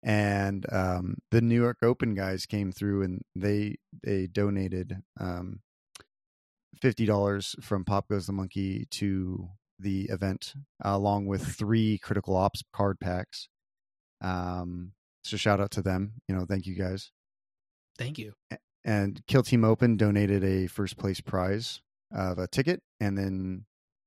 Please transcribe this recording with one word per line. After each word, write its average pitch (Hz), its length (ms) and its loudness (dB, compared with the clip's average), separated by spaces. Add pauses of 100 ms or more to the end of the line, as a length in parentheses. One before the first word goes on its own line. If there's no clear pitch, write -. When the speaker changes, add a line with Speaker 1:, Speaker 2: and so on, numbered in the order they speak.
Speaker 1:
And, 101 680 2
um, 92 460 0 (120)
the 113 100 6
New 117 200 4
York 120 220 2
Open 117 320 2
guys 95 320 -2
came 101 260 -2
through 101 300 0
and 92 200 -4 (140)
they, 104 400 0 (260)
they 98 240 0
donated, 95 760 -2 (180)
um, 90 400 -6 (1200)
fifty 117 260 2
dollars 101 540 2
from 95 240 -4
Pop 98 240 0
Goes 98 180 -2
the 98 60 -6
Monkey 95 600 -4
to 95 560 -2 (300)
the 95 280 -2
event, 98 480 -4 (300)
uh, 98 60 0
along 101 360 2
with 98 200 -2
three 107 520 2
Critical 98 380 -2
Ops 95 260 2 (100)
card 101 260 0
packs. - 500 -6 (720)
Um, 90 720 -4 (300)
so - 140 -8
shout 101 240 4
out 101 120 0
to 98 100 -4
them. 95 320 -2 (120)
You 95 80 -2
know, 92 120 0
thank 95 200 -2
you 92 80 -8
guys. 95 360 -4 (880)
Speaker 2:
Thank 131 200 -6
you. 107 140 -12 (200)
Speaker 1:
A-, - 60 -12 (260)
and 101 440 0
Kill 131 160 6
Team 117 200 6
Open 113 320 6
donated 101 460 4
a 95 240 2
first 95 300 -4
place 95 240 -2
prize 95 600 -2 (320)
of 92 260 -2
a 90 100 -4
ticket, 151 320 0 (180)
and 101 180 -2
then 95 500 -4 (400)